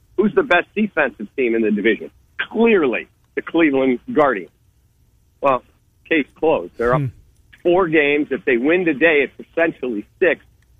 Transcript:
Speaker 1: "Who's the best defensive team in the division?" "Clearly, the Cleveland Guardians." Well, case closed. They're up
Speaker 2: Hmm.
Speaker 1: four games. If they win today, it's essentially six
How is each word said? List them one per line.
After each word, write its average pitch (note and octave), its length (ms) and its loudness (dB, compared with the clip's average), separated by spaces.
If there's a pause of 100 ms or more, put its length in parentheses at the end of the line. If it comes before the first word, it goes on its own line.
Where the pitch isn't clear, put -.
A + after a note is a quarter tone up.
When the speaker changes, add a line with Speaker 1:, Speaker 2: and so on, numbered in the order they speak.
(180)
Speaker 1:
"Who's G3+ 160 2
the G3 80 2
best E3+ 320 0
defensive D3 600 -4
team A#2+ 200 -2
in A2+ 80 0
the G#2+ 80 0
division?" G2+ 400 -2 (280)
"Clearly, E3+ 720 0 (280)
the C3+ 60 -8
Cleveland C3+ 580 0 (120)
Guardians." A#2+ 380 0 (920)
Well, C3+ 220 0 (460)
case D#3 260 0
closed. B2 420 -2
They're A#2+ 180 0
up C#3 60 0
Speaker 2:
Hmm. C#3 60 -4 (560)
Speaker 1:
four F3 260 2
games. D3 420 0
If A#2+ 140 -6
they C3 120 0
win D#3+ 280 0
today, D3+ 440 2
it's - 220 -18
essentially C3 560 -4 (140)
six E3 240 0 (360)